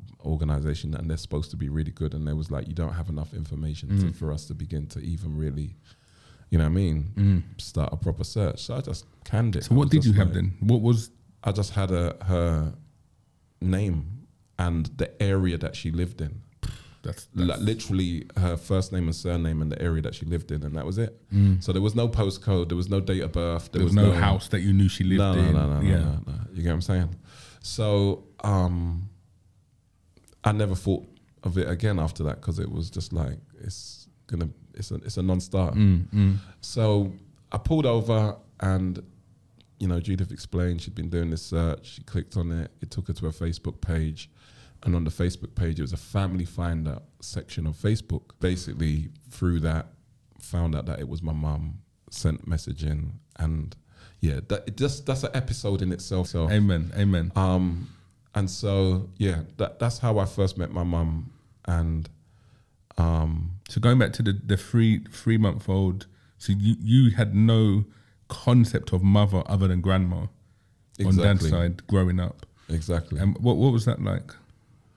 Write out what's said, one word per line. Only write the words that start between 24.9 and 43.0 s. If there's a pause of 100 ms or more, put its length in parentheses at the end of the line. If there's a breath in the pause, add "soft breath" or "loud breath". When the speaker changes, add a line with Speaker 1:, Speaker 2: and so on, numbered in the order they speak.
Speaker 2:
lived
Speaker 1:
No,
no,
Speaker 2:
in.
Speaker 1:
no,
no,
no,
Speaker 2:
Yeah.
Speaker 1:
no,
no. (200)
You
get
what
I'm
saying? (480 loud breath)
So, (180)
um, (1300)
I
never
thought (380)
of
it
again
after
that,
'cause
it
was
just
like, (200)
it's (200)
gonna, (260)
it's
a,
it's
a
non-starter.
Speaker 2:
Mm,
mm. (240 loud breath)
Speaker 1:
So (400)
I
pulled
over (240)
and, (800)
you
know,
Judith
explained
she'd
been
doing
this
search.
She
clicked
on
it. (100)
It
took